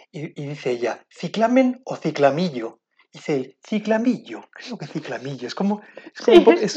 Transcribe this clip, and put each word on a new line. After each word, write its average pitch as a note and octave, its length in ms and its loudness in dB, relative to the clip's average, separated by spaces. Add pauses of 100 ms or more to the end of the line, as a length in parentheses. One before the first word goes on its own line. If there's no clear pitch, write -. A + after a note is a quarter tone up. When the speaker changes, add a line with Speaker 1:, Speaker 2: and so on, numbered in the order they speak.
(140)
Speaker 1:
Y, D3 280 -12
y C#3+ 60 -10
dice C#3 240 -6
ella, A#2 380 -6
"¿Ciclamen A#3+ 720 0
o B2+ 140 -10
ciclamillo?". C#3 800 -2 (320)
Dice - 240 -6
él, C3 300 -6
"Ciclamillo, A3 840 -2
creo B3 260 -14
que D3 100 -12
ciclamillo". B2+ 600 -10
Es - 80 -14
como, G#3 260 -2 (320)
es - 80 -18
como - 120 6
Speaker 2:
Sí, A2+ 60 12
Speaker 1:
un - 60 10
po-, - 80 10
Speaker 2:
es F4 80 0 (160)